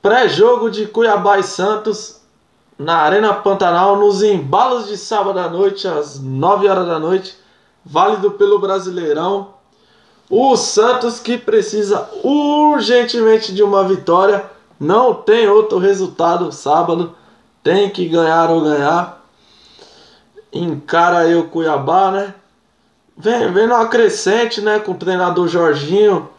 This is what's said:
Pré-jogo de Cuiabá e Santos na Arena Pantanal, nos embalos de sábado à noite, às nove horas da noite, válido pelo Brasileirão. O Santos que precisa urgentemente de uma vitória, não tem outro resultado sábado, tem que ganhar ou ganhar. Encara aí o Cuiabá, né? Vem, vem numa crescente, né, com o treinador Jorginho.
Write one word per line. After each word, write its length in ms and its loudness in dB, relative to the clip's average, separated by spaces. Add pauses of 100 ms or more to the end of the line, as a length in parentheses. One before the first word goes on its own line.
Pré-jogo 680 2
de 160 -6
Cuiabá 520 0
e 40 0
Santos 760 -6 (580)
na 180 -2
Arena 360 2
Pantanal, 640 0
nos 260 2
embalos 640 0
de 120 -10
sábado 400 -4
à 100 -6
noite, 400 -2
às 320 -6
nove 480 0
horas 180 0
da 120 -4
noite, 360 -4 (560)
válido 420 0
pelo 260 2
Brasileirão. 960 -4 (760)
O 280 2
Santos 640 0
que 180 -4
precisa 680 -2 (160)
urgentemente 1300 2
de 80 2
uma 200 2
vitória, 600 2 (340)
não 360 2
tem 340 2
outro 300 4
resultado 760 -2
sábado, 640 -2 (480)
tem 260 2
que 180 -6
ganhar 440 2
ou 100 2
ganhar. 640 -2 (1300)
Encara 680 0
aí 140 2
o 140 0
Cuiabá, 640 -2
né? 240 -6 (840)
Vem, 360 -2
vem 140 2
numa 200 2
crescente, 760 0
né, 200 -2
com 120 -8
o 60 -8
treinador 500 -2
Jorginho. 800 0 (100)